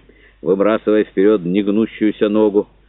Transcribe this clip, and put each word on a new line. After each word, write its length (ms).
выбрасывая 640
вперёд 380
негнущуюся 840
ногу. 400